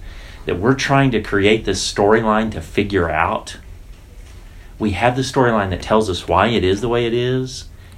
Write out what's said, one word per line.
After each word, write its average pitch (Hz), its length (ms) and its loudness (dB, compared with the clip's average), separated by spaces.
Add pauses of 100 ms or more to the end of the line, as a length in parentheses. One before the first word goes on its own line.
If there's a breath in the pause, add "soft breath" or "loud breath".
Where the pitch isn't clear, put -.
(460 loud breath)
that - 120 -2
we're 120 160 2
trying 135 360 2
to 110 120 0
create 104 420 2
this 95 280 -4
storyline 110 600 2
to 82 80 -8
figure 98 500 0
out, 82 460 -2 (1200 loud breath)
we 107 140 0
have 117 240 2
the 131 60 0
storyline 117 480 2
that 87 120 -2
tells 107 260 2
us 87 200 -6
why 92 200 6
it 110 140 2
is 95 180 2
the 120 80 -2
way 120 180 2
it 117 80 -2
is 127 500 -2 (340 loud breath)